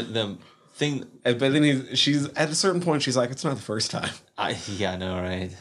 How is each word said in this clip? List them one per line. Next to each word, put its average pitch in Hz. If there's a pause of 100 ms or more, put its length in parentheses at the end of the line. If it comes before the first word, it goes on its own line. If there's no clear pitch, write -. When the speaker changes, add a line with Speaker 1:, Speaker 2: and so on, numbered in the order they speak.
Speaker 1:
the 110 (380)
thing 147 (220)
Speaker 2:
And, 123
but 135
then 151
he, 131
she's, 143
at 156
a 160
certain 180
point, 156
she's 127
like, 123
"It's 135
not 143
the 107
first 107
time." - (260)
Speaker 1:
I, 104 (120)
yeah, 95
I -
know, 92
right? 92